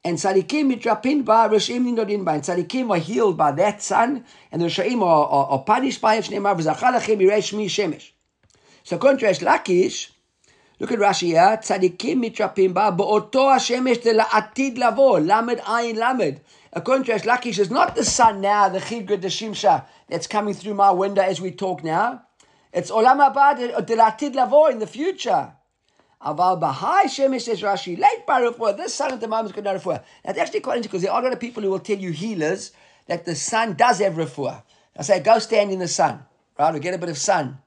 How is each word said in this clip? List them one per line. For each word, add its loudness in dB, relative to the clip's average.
And -2
Tzadikim 0
Mitrapin -2
Ba, 4
Rashim 0
Nidonin -2
Ba. -2
And -4
Tzadikim -4
are 0
healed 0
by 2
that 0
sun, 0
and -4
the 0
Rasha'im -2
are, 4
are, 2
are -2
punished 0
by 2
it. -4
Shneimar, -2
V'zachar 0
Lachem 0
Yiresh 4
Mi -4
Shemesh. -6
So -6
according 4
to 0
Resh 2
Lakish, 0
look -4
at -2
Rashi 2
here. 4
"Tzadikim -2
mitrapim 0
ba 2
bo'oto 2
hashemesh 2
de 2
la'atid 0
lavo." 4
Lamed 0
ayin -4
lamed. -2
According -2
to -4
Resh -2
Lakish, -2
it's 0
not 0
the 0
sun 2
now, 2
the -4
Chidra -4
de -6
Shimsha, 0
that's -8
coming -2
through -8
my 4
window 0
as -2
we -6
talk -6
now. -2
It's -6
olam 4
haba 4
de, -4
de -2
la'atid 2
lavo, 4
in 0
the -6
future. -4
Aval 0
bahai 0
shemesh, -2
says -6
Rashi, -4
late 2
by 0
refuah. -2
This -8
sun -4
at -8
the -8
moment -4
is -12
good, -10
not -2
refuah. -6
That's -8
actually -4
quite -4
interesting, -6
'cause -4
there -2
are 0
a -6
lot -2
of -8
people -10
who -2
will -4
tell -4
you, -8
healers, -6
that -8
the -6
sun -4
does 2
have 0
refuah. -8
They'll -12
say, 2
"Go 6
stand 0
in -4
the -4
sun, -2
right, 2
or -6
get -6
a -6
bit -6
of -8
sun. -2